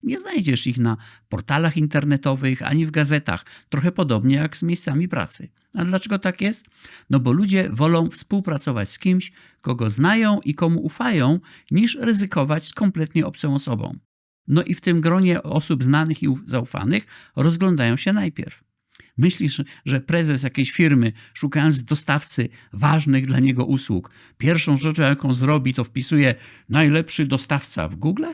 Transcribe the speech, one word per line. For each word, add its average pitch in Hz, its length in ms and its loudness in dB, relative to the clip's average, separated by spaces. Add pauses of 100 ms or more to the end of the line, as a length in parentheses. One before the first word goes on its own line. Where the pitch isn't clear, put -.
Nie 254 160 -4
znajdziesz 247 480 -2
ich 123 120 -2
na 117 180 2 (320)
portalach 147 480 -2
internetowych 139 840 0
ani 160 240 0
w 156 40 -6
gazetach, 147 560 -2 (220)
trochę 156 240 0
podobnie 131 440 2
jak 151 200 -2
z - 60 -6
miejscami 170 460 -2
pracy. - 400 -6 (260)
A 180 100 -2
dlaczego 190 340 -2
tak 185 220 -4
jest? 208 260 -4 (440)
No 135 100 4
bo 123 120 0
ludzie 190 380 2
wolą 165 400 2
współpracować 147 760 -4
z - 100 -10
kimś, 185 340 0 (280)
kogo 120 300 -2
znają 202 500 2
i 151 140 -4
komu 165 260 0
ufają, 160 600 0 (300)
niż 226 300 2
ryzykować 185 680 0
z - 60 -6
kompletnie 160 540 0
obcą 147 280 -4
osobą. 135 440 -4 (500)
No 160 140 4
i - 120 -2
w - 60 -10
tym 170 200 2
gronie 175 420 2
osób 151 420 -2
znanych 151 380 2
i - 60 0
uf-, 131 180 -2
zaufanych 123 600 -2 (300)
rozglądają 156 600 2
się 190 160 -2
najpierw. - 520 -6 (540)
Myślisz, 151 440 0 (220)
że 131 160 0
prezes 151 420 0
jakiejś 131 300 -2
firmy, 135 400 4 (220)
szukając 143 500 0
dostawcy 147 640 -2 (240)
ważnych 139 540 2
dla 131 140 2
niego 127 240 2
usług, 120 460 -2 (280)
pierwszą 151 380 2
rzeczą, 156 260 0
jaką 139 320 2
zrobi, 131 400 0
to 127 100 -2
wpisuje 131 500 0 (340)
"najlepszy 156 580 2
dostawca" 131 640 -4
w 87 80 -10
Google? 170 380 -2